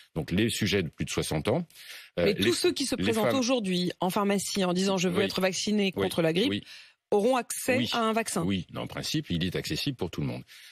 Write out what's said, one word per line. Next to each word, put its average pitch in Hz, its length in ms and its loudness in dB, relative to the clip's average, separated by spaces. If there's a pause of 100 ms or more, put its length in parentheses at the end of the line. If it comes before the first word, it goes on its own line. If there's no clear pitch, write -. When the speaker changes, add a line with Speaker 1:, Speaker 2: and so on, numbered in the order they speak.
(140)
Speaker 1:
Donc - 160 -4
les 101 180 2
sujets 101 340 0
de 78 60 -4
plus - 160 -6
de - 60 -8
soixante - 380 -2
ans. 160 180 0 (520)
Euh, 85 60 2
Speaker 2:
Mais 202 80 4
Speaker 1:
les, - 160 0
Speaker 2:
tous - 60 4
ceux 349 180 2
qui 269 140 -2
se 254 100 -2
Speaker 1:
les 175 60 -2
Speaker 2:
présentent 214 240 2
Speaker 1:
femmes 269 140 2
Speaker 2:
aujourd'hui 196 600 0
en 180 80 0
pharmacie 202 560 0
en 180 80 2
disant, « 190 240 2
Je 180 140 0
veux 175 80 0
Speaker 1:
Oui. 208 60 4
Speaker 2:
être 196 180 0
vacciné 196 540 2
Speaker 1:
Oui. 196 60 0
Speaker 2:
contre 180 200 0
la 160 100 4
grippe », 202 180 2
Speaker 1:
Oui. 202 120 -2 (480)
Speaker 2:
auront 214 260 4
accès 247 400 -2
Speaker 1:
Oui. 247 160 0
Speaker 2:
à 240 80 0
un 220 120 2
vaccin. 214 300 0
Speaker 1:
Oui, 170 300 0
non, 117 100 -6
en - 60 -6
principe, - 420 -4
il 87 140 0
est 87 100 -2
accessible 78 420 -4
pour 90 140 -4
tout - 100 -6
le 73 60 0
monde. 64 160 -6 (280)